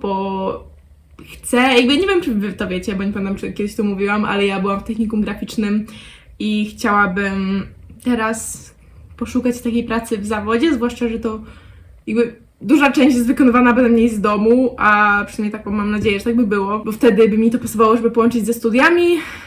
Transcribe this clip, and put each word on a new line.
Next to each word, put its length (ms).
bo 640
chcę, 240
jakby 400
nie 100
wiem, 140
czy 140
wy 180
to 160
wiecie, 260
bo 100
nie 80
pamiętam, 240
czy 160
kiedyś 220
to 100
mówiłam, 400
ale 220
ja 140
byłam 200
w 40
technikum 360
graficznym 680
i 280
chciałabym 880
teraz 680
poszukać 440
takiej 240
pracy 340
w 80
zawodzie, 480
zwłaszcza 340
że 100
to 220
jakby 300
duża 320
część 240
jest 100
wykonywana 460
beze 160
mnie 200
z 120
domu, 580
a 480
przynajmniej 320
taką 120
mam 200
nadzieję, 280
że 60
tak 120
by 100
było, 320
bo 140
wtedy 360
by 100
mi 120
to 80
pasowało, 380
żeby 140
połączyć 360
ze 60
studiami 680